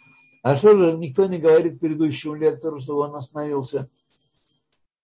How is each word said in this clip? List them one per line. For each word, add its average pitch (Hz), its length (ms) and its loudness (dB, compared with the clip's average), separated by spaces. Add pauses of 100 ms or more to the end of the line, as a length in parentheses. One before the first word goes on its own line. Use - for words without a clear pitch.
(420)
А 135 160 2
что 208 200 6
же 165 200 2
никто 165 280 -2
не 180 120 -6
говорит 160 420 2
предыдущему 151 560 -4
лектору, 151 460 -4
чтобы 143 200 -6
он 147 140 -6
остановился? 143 760 -8 (1160)